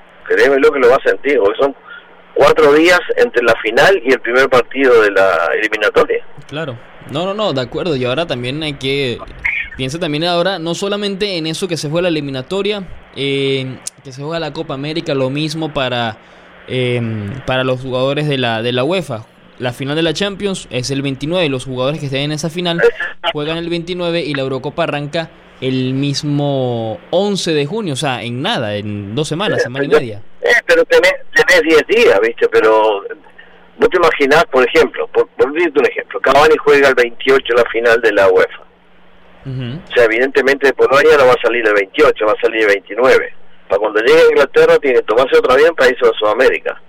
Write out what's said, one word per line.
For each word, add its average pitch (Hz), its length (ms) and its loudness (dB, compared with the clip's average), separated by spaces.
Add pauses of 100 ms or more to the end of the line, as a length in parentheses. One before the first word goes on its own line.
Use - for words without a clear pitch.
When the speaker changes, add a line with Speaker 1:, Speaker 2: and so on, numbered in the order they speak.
(280)
Speaker 1:
Créeme 127 320 2
lo 147 120 4
que 139 80 -2
lo 123 100 6
va 117 80 6
a 123 120 -4
sentir, 131 300 0
porque 101 200 0
son 135 160 0 (600)
cuatro 151 380 4
días 170 280 4 (160)
entre 120 260 2
la 113 120 2
final 147 500 2
y - 80 2
el - 80 2
primer 127 280 2
partido 127 520 4
de 104 100 4
la 92 380 2 (100)
eliminatoria. 107 640 0 (240)
Speaker 2:
Claro. 139 300 -10 (340)
No, 160 140 -4
no, 196 80 -4
no, 208 200 -2
de 131 80 -2
acuerdo. 156 360 -4
Y 123 80 -2
ahora 135 220 -2
también 135 360 -6
hay 147 100 -6
que, 135 440 -2 (580)
piensa 131 240 -8
también 156 240 -4
ahora, 175 360 -2
no 165 160 -6
solamente 202 600 -4
en 160 100 -6
eso 160 200 -6
que 170 80 -6
se 147 140 -6
juega 170 140 -2
la 180 60 -2
eliminatoria, 170 800 -6 (300)
eh, 135 600 -4 (260)
que 135 100 -18
se 135 80 -14
juega 165 180 -8
la 151 140 -8
Copa 156 220 -8
América, 160 380 -6
lo 131 160 0
mismo 151 440 -4
para, 120 440 -4 (500)
eh, 123 340 -2 (440)
para 131 200 -2
los 127 160 -2
jugadores 135 480 -2
de 139 80 0
la, 117 240 -2
de 120 100 -2
la 123 140 0
uefa. 143 400 -4 (340)
La 123 140 -4
final 139 220 -6
de 160 80 -2
la 165 100 0
Champions 196 580 -6
es 123 200 -6
el 135 100 -4
veintinueve, 143 480 -2
los 127 160 -6
jugadores 131 340 -4
que 147 60 -8
estén 135 160 -4
en 147 100 -4
esa 151 180 -6
final 170 320 -4 (520)
juegan 151 240 -6
el 170 120 -8
veintinueve 170 520 -4
y 143 120 -4
la 135 100 -4
Eurocopa 135 400 -6
arranca 147 460 -6 (320)
el 131 320 -2
mismo 135 1080 -2 (120)
once 185 420 0
de 143 120 0
junio, 185 280 -6
o 123 40 -6
sea, 123 260 -4
en 120 180 -8
nada, 147 340 -4
en 104 400 -8
dos 151 120 -4
semanas, 120 320 -4
Speaker 1:
Eh, - 40 0
Speaker 2:
semana 135 220 -6
y - 20 -4
Speaker 1:
pero, 220 140 2
Speaker 2:
media. 107 200 -8 (200)
Speaker 1:
eh, - 80 0 (160)
pero 165 200 2
tenés, 175 280 4 (200)
tenés - 280 4
diez 156 260 2
días, 190 320 4
¿viste? 113 300 0
Pero 110 540 2 (720)
vos 156 120 4
te 175 80 0
imaginás, 156 480 2
por 127 220 2
ejemplo, 143 400 0
por, 117 220 0
por 131 240 0
decirte 156 260 0
un 120 60 4
ejemplo, - 340 -6
Cavani 151 380 4
juega 143 320 4
el 127 60 2
veintiocho 123 580 0
la 120 180 4
final 117 300 2
de 110 100 2
la 98 160 4
uefa. 92 360 2 (800)
Speaker 2:
Ujú. 127 340 -10 (100)
Speaker 1:
O - 40 -10
sea, 120 120 2
evidentemente 135 640 -2
de 127 60 2
Polonia 139 440 4
no 131 100 6
va 123 60 6
a 117 80 0
salir 117 240 0
el 104 100 2
veintiocho, 107 500 2
va 104 80 2
a - 80 -4
salir 113 220 0
el 107 40 4
veintinueve. 101 640 2 (360)
Para 98 100 2
cuando 110 220 0
llegue 147 180 6
a 160 120 8
Inglaterra 156 480 4
tiene 127 180 0
que 113 60 4
tomarse 131 340 2
otro 135 160 4
avión 156 220 4
para 127 160 4
irse 123 140 0
a 113 140 6
Sudamérica. 107 680 0